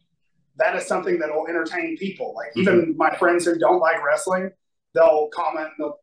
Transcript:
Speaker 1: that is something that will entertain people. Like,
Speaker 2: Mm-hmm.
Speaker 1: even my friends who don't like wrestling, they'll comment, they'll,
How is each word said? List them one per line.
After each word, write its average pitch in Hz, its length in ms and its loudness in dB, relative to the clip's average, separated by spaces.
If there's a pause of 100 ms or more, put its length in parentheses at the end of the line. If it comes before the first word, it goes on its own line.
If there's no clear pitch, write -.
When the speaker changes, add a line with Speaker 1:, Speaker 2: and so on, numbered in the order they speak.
(560)
Speaker 1:
that 175 200 0
is 165 100 -6
something 180 340 -2
that 151 140 -4
will 160 140 -2
entertain 165 480 -6
people. - 380 -8
Like, - 160 -10
Speaker 2:
Mm-hmm. - 100 -2
Speaker 1:
even 175 380 2
my 156 180 2
friends 175 300 2
who 170 120 2
don't 165 220 4
like 160 240 0
wrestling, 190 460 -2 (420)
they'll 156 420 6
comment, 156 420 -4
they'll, 151 260 -8